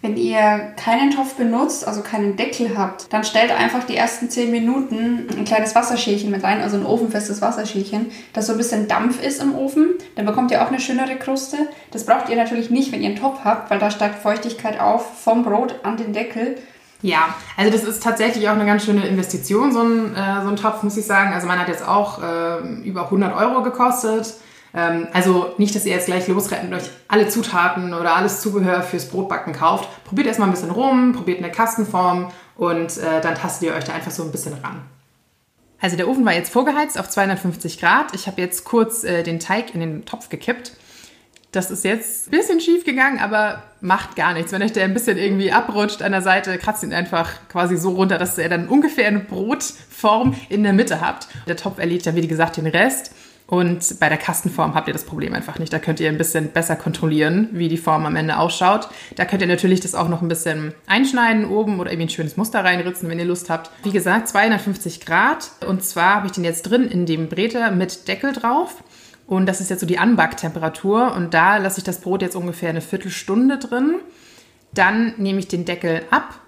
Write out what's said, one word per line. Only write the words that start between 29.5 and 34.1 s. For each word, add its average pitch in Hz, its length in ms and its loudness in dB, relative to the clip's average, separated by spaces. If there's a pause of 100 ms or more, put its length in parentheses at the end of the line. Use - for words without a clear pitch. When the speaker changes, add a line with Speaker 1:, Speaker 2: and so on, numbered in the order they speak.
Speaker 2:
kauft. 156 380 0 (160)
Probiert 269 220 0
erstmal 220 200 2
ein 185 40 4
bisschen 180 180 -2
rum, 254 440 4
probiert 180 260 -2
eine 170 120 -6
Kastenform 185 800 0 (260)
und, 170 440 -2
äh, 160 200 0
dann 165 140 0
tastet 170 360 -4
ihr 160 60 -4
euch 147 100 -6
da 156 80 -6
einfach 165 180 -8